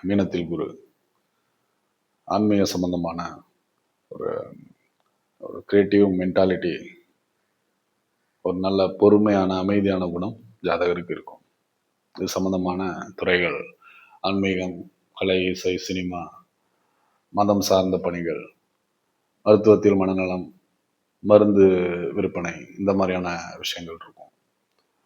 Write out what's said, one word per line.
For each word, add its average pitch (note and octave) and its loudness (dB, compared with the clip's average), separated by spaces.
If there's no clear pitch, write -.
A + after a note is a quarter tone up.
மீனத்தில் F2+ -2
குரு, D#2 -8
ஆன்மீக G#2 2
சம்பந்தமான F2 -4
ஒரு, - -8
ஒரு - -14
கிரியேட்டிவ் G2+ 4
மென்டாலிட்டி, F2+ -2
ஒரு F2+ -4
நல்ல F#2+ 0
பொறுமையான, G2+ 4
அமைதியான F#2+ 0
குணம் F2 -6
ஜாதகருக்கு F2 -2
இருக்கும். - -12
இது F#2 -4
சம்பந்தமான F#2 -4
துறைகள், - -2
ஆன்மீகம், F#2 -2
கலை, F#2 0
இசை, F#2 -4
சினிமா, F2+ -8
மதம் G2+ 2
சார்ந்த F#2 2
பணிகள், F2 -6
மருத்துவத்தில் G#2 6
மனநலம், F#2 -2
மருந்து G2+ 6
விற்பனை, F2+ -6
இந்த G2 0
மாதிரியான F2+ -4
விஷயங்கள் E2 -12
இருக்கும். - -20